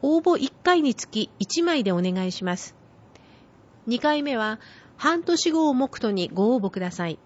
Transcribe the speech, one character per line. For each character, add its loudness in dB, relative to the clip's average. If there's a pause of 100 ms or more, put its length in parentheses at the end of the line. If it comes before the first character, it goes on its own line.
応 4
募 2
一 -2 (100)
回 4
に 2
つ -8
き -4
一 -2
枚 2
で 2
お 0
願 -2
い -4
し -10
ま -2
す。 -14 (1120)
二 -2
回 0
目 -2
は -2 (380)
半 0
年 0
後 4
を 2
目 -2
途 -2
に -2
ご 2
応 0
募 -2
く -8
だ -4
さ -4
い。 -6